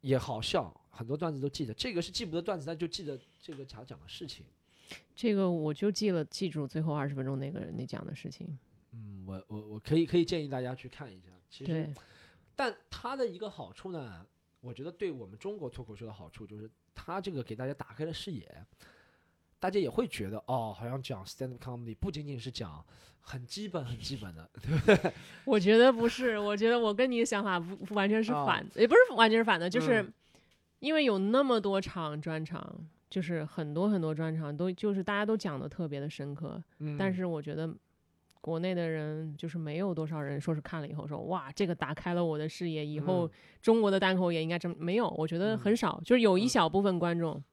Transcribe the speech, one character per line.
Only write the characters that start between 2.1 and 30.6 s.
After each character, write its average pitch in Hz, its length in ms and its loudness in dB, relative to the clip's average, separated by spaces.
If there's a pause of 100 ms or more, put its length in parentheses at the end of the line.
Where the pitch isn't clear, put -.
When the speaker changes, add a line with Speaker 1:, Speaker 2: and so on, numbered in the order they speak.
Speaker 1:
记 208 140 -6
不 160 100 -6
得 170 80 -2
段 185 160 -2
子， 139 80 -8
但 165 100 -6
就 165 120 -4
记 170 160 -8
得 143 120 -6 (240)
这 156 140 -14
个 135 100 -12
讲， 123 220 -16
讲 120 140 -16
的 76 80 -20
事 - 180 -12
情。 - 180 -14 (720)
Speaker 2:
这 226 180 2
个 196 160 4
我 156 240 0
就 202 200 0
记 208 180 0
了， 165 140 2
记 - 240 -4
住 147 180 -2
最 151 160 -4
后 156 100 0
二 143 160 0
十 143 60 -4
分 135 100 -4
钟 135 140 -2
那 139 140 -4
个 196 80 -6
人， - 160 -10
那 127 100 -6
讲 - 180 -10
的 - 80 -10
事 - 160 -12
情。 143 300 -12 (340)
Speaker 1:
嗯， 104 320 -14
我， 95 220 -10
我， 107 140 -10 (140)
我 107 40 -10
可 151 180 0
以， 165 80 4
可 175 140 2
以 165 60 4
建 165 200 -2
议 143 40 -8
大 131 120 -4
家 127 140 -4
去 127 140 -16
看 131 200 -16
一 95 120 -20
下。 90 80 -20 (200)
其 - 160 -16
实， 175 80 -2
Speaker 2:
对。 156 220 -2 (640)
Speaker 1:
但 370 180 -2 (160)
他 247 240 -8
的 269 140 0
一 175 100 -8
个 214 100 -8
好 135 240 -12
处 190 200 -12
呢， 107 340 -10 (340)
我 123 140 -14
觉 117 80 -12
得 160 80 -8
对 175 220 -4
我 123 120 -10
们 98 140 -18
中 202 180 -8
国 147 140 -8
脱 127 140 -12
口 107 100 -14
秀 113 100 -14
的 110 80 -12
好 98 160 -16
处 - 160 -16
就 104 140 -14
是， 107 100 -14 (240)
他 180 280 -8
这 190 100 -6
个 147 100 -4
给 113 140 -8
大 123 100 -8
家 135 80 -4
打 - 220 -12
开 151 100 -6
了 165 80 -6
视 190 200 -8
野， 113 120 -8 (1160)
大 185 100 0
家 202 80 2
也 165 100 2
会 220 200 0
觉 113 200 -6
得， 107 80 -8 (120)
哦， 117 280 -2
好 110 120 -10
像 131 120 -4
讲 104 240 -8
stand-up 127 380 -10
comedy 120 320 -10
不 190 160 -4
仅 147 160 -8
仅 143 120 -8
是 123 120 -8
讲 80 340 -10 (400)
很 127 220 -10
基 208 220 -8
本、 170 160 -4
很 120 140 -6
基 135 180 -6
本 95 180 -12
的， 80 160 -18
<laughs> - 100 -20
对 156 180 0
不 - 80 2 (160)
对？ 175 100 0 (320)
Speaker 2:
我 247 140 4
觉 208 200 8
得 254 140 12
不 233 160 4
是， 233 300 0
我 208 180 0
觉 220 120 4
得 240 100 6
我 220 140 2
跟 247 180 4
你 240 100 2
的 233 40 6
想 202 180 0
法 190 160 2
不， 175 180 -6
不 196 180 -8
完 196 140 4
全 220 140 4
是 220 100 0
反， 151 280 2
Speaker 1:
啊。 - 140 -10
Speaker 2:
也 226 120 6
不 247 80 6
是 494 200 10
完 226 160 8
全 226 80 6
是 226 60 4
反 208 140 4
的， 170 120 0
就 226 100 2
是 233 220 4
Speaker 1:
嗯。 - 100 -6 (680)